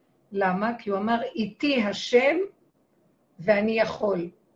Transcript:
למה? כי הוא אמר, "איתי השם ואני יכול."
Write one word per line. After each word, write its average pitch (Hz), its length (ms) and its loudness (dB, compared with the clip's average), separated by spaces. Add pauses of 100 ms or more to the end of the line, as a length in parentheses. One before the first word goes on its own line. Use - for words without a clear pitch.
(320)
למה? 196 480 0
כי - 100 -8
הוא 196 100 -2
אמר, 233 220 0 (140)
"איתי 247 480 0
השם 247 540 2 (1040)
ואני 214 400 2
יכול." 190 500 -2 (260)